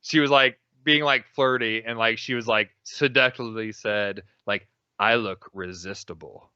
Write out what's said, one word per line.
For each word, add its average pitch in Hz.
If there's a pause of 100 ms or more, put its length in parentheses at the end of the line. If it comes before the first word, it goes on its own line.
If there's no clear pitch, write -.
She -
was, 143
like, 135 (240)
being, 151
like, 135 (100)
flirty, 120
and, 117
like, 113
she 127
was, 117
like, 107 (120)
seductively 123
said, 104 (220)
like, 101 (320)
I 110
look 101
resistible. 90